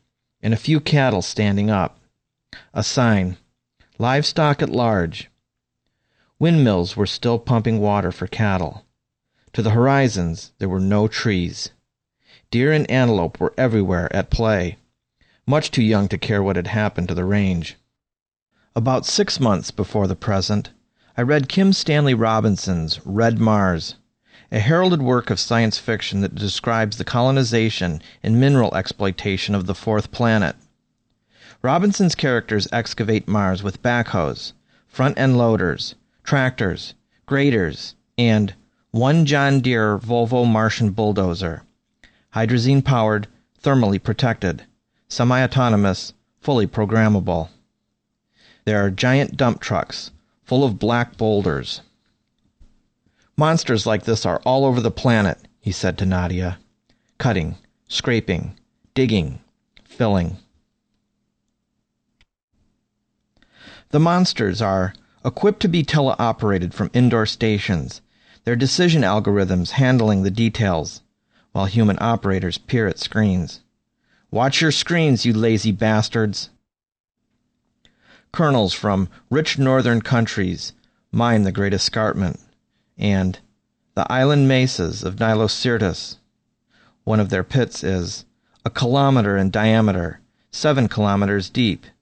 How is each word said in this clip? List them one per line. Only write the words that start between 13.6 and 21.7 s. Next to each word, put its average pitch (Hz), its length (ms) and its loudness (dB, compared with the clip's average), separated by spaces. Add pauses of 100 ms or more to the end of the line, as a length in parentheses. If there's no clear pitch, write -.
at 98 140 -4
play, 101 480 -2 (680)
much 147 260 0
too 131 120 0
young 107 240 2
to 98 100 -6
care 101 240 -2
what 95 140 0
had 90 120 -4
happened 95 420 -4
to 90 40 -4
the 90 120 -4
range. 95 500 -2 (1000)
About 123 280 0
six - 360 -2
months 110 280 0
before 101 380 -2
the 92 80 -4
present, 101 540 -2 (480)
I 123 60 0
read 139 260 0
Kim 196 240 4